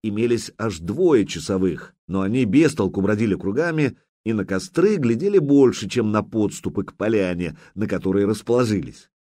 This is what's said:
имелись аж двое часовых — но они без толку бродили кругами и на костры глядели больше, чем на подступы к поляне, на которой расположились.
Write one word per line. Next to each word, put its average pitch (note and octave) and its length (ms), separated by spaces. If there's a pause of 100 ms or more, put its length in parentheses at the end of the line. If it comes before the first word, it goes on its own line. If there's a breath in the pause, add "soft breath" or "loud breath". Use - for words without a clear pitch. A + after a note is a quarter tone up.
имелись A2 560
аж G#2 200
двое A#2 480
часовых — F#2 680 (120)
но F#2+ 160
они A#2 220
без D3 300
толку F#2+ 260
бродили G#2 340
кругами D3 600 (280 soft breath)
и A2+ 80
на G#2 120
костры E3 520
глядели D3+ 420
больше, C#3 500
чем A2 220
на G#2+ 120
подступы G#2 640
к - 100
поляне, F2+ 640 (180 loud breath)
на G#2+ 120
которой G2 380
расположились. G#2+ 880 (120)